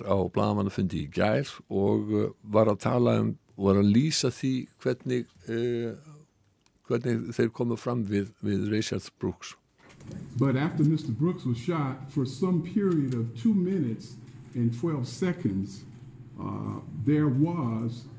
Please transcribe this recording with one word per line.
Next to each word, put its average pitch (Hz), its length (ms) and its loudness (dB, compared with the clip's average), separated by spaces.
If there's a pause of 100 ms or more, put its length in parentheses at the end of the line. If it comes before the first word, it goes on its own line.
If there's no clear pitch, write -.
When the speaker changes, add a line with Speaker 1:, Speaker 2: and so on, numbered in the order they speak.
Speaker 1:
á 95 240 2
blaðamannafundi 98 800 0
í - 20 -14
gær 107 400 0 (220)
og, 104 420 2
eh, 104 160 2 (140)
var 107 240 4
að 104 120 2
tala 117 420 2
um, 110 160 0 (200)
var 98 160 4
að 101 180 6
lýsa 139 380 4
því 131 380 -4 (120)
hvernig, 123 460 -2 (220)
eh, 117 480 -4 (920)
hvernig 120 460 0
þeir 117 160 2
komu 120 260 -2
fram 120 300 -2
við, 101 240 0 (140)
við 101 260 0
Rayshard 107 480 -2
Brooks. - 380 -6 (840)
Speaker 2:
But 135 180 4
after 151 280 2
Mister 151 280 2
Brooks 160 340 0
was 123 120 0
shot, 147 540 -4
for 135 140 0
some 185 360 0
period 160 540 2
of 117 200 -2
two 220 180 2
minutes 175 640 0 (380)
and 117 260 2
twelve 151 280 -2
seconds, 98 760 -2 (560)
uh, 101 400 -6 (260)
there 151 220 4
was 127 800 0 (140)